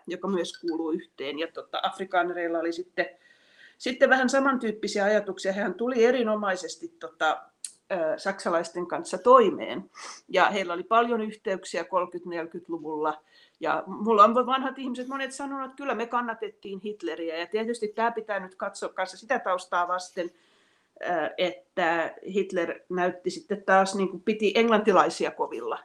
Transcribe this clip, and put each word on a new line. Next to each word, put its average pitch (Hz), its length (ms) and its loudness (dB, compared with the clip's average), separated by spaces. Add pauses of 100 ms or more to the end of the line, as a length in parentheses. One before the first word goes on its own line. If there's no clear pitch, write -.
joka 180 220 -6
myös 170 320 -2
kuuluu 165 300 -2
yhteen. 143 480 -6
Ja, 165 140 -4
tota, - 300 -8
afrikaanereilla 175 760 -2
oli 165 140 -2
sitten, 175 340 -6 (720)
sitten 254 320 2
vähän 254 200 4
samantyyppisiä 226 760 0
ajatuksia. 202 480 0
Hehän 190 220 -4
tuli 240 300 2
erinomaisesti, 208 840 0
tota, - 540 -2 (500)
ö, 160 260 0
saksalaisten 180 680 -2
kanssa - 320 -6
toimeen. 190 720 4 (380)
Ja 180 220 6
heillä 190 220 -2
oli 180 100 -4
paljon 233 380 2
yhteyksiä 190 640 -6
kolmekymmentä, 180 440 -4
neljäkymmentä-luvulla. 160 920 -6 (400)
Ja 151 240 -2
mulla 208 380 6
on 233 100 8
vanhat 262 440 0
ihmiset, 247 300 -8
monet 269 240 -6
sanonut, 269 320 -8
että 262 120 -14
kyllä 277 180 -4
me 226 120 -2
kannatettiin 220 760 -6
Hitleriä. 165 540 -6
Ja 175 80 -4
tietysti 220 420 -2
tää 226 240 0
pitää 214 280 -6
nyt 185 140 -12
katsoa 196 340 -8
kanssa 185 280 -6
sitä 226 220 -2
taustaa 180 500 -2
vasten, 180 420 -6 (720)
ö, 160 360 -2
että 170 760 0 (200)
Hitler 185 540 -2
näytti 180 420 -2
sitten 196 340 -6
taas, 190 300 6
niin 190 140 0
kuin, - 140 -10
piti 214 320 2
englantilaisia 202 760 4
kovilla. 117 540 -4